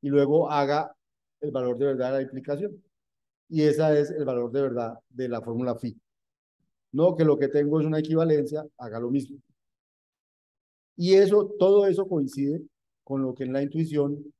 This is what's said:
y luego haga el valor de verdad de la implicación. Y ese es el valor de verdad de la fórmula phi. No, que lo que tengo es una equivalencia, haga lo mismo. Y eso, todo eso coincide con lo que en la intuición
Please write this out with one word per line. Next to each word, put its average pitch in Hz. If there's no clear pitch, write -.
y 143
luego 143
haga 147
el 147
valor 123
de 139
verdad 127
de 135
la 135
implicación. 143
Y 156
ese 151
es 147
el 151
valor 123
de 135
verdad 120
de 127
la 117
fórmula 120
phi. 117
No, 165
que 160
lo 151
que 139
tengo 147
es 156
una 156
equivalencia, 151
haga 113
lo 120
mismo. 139
Y 180
eso, 196
todo 196
eso 190
coincide 143
con 135
lo 131
que 131
en 127
la 139
intuición 147